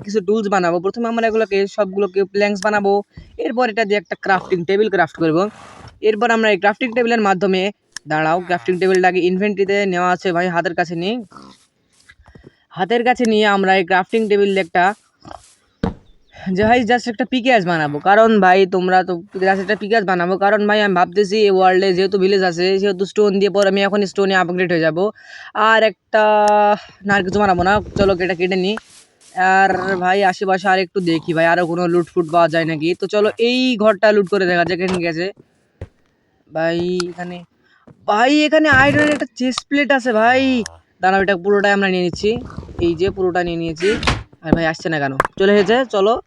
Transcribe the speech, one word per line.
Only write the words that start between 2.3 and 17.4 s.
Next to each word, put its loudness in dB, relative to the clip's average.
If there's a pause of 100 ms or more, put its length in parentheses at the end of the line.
প্ল্যাঙ্কস -2
বানাবো, 0 (520)
এরপর -2
এটা -2
দিয়ে 0
একটা -10 (100)
ক্রাফটিং -2 (100)
টেবিল 0
ক্রাফট 0
করব। 0 (720)
এরপর 0
আমরা 2
এই 0
ক্রাফটিং 0
টেবিলের 0
মাধ্যমে, 0 (500)
দাঁড়াও, 0 (100)
ক্রাফটিং -2
টেবিলটা 2
আগে -2
ইনভেন্টরিতে -2 (160)
নেওয়া 0
আছে -4
ভাই, 0 (100)
হাতের -2
কাছে -4
নিই। -4 (1600)
হাতের 0
কাছে 0
নিয়ে 2
আমরা 2
এই 0
ক্রাফটিং 0 (100)
টেবিল 2 (140)
একটা, 0 (1700)
যে 0
ভাই 4 (100)
just 0
একটা -4
পিকেস 2 (100)